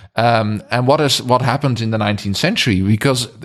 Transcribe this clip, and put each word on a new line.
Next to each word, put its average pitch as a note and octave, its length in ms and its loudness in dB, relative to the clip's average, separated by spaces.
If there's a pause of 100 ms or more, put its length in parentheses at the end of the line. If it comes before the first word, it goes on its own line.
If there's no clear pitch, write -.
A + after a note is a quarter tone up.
(180)
Um, A2 520 0
and B2 160 0
what C#3+ 140 4
is, C#3+ 220 0
what B2 200 2
happened B2 380 0
in A2+ 120 -2
the A2+ 60 -2
nineteenth G#2 380 -2
century? A2+ 460 0
Because, A2+ 480 0 (160)